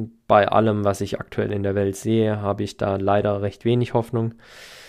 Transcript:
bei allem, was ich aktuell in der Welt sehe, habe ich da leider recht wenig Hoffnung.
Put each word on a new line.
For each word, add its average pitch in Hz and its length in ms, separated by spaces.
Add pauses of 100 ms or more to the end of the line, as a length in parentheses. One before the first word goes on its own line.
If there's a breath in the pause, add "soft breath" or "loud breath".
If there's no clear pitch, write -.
(280)
bei 104 200
allem, 107 360
was 98 160
ich 98 180
aktuell 107 340
in 101 120
der 98 100
Welt 98 220
sehe, 110 440
habe 101 220
ich 101 140
da 101 200
leider 101 460
recht 101 220
wenig 120 300
Hoffnung. 113 400 (540 loud breath)